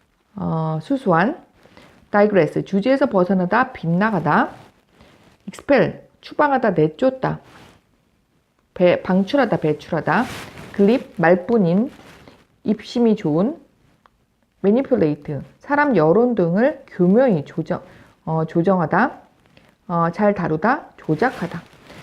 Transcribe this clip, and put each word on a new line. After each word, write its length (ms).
어, 460
수수한, 600
다이그레스, 560
주제에서 400
벗어나다, 680
빗나가다, 800
익스펠, 600
추방하다, 520
내쫓다, 680
배-, 280
방출하다, 560
배출하다, 680
글립, 440
말뿐인, 720
입심이 520
좋은, 460
매니플레이트, 840
사람 360
여론 400
등을 520
교묘히 580
조정, 380
어, 200
조정하다, 760
어, 240
잘 220
다루다, 540
조작하다, 640